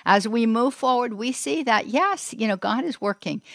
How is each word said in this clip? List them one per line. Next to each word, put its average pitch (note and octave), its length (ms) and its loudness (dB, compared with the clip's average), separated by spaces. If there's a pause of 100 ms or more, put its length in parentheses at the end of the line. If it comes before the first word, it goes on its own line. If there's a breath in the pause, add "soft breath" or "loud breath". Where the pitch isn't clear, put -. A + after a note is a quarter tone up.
as G3 220 4
we A3+ 180 2
move A#3 280 2
forward, B3 400 0
we A#3 180 -6
see C#4+ 320 -4
that, A3+ 240 2
yes, F4 500 -2
you A3 80 -2
know, G3+ 120 0
God G#3+ 260 -2
is D#4 160 -6
working. G3 420 -4 (140 loud breath)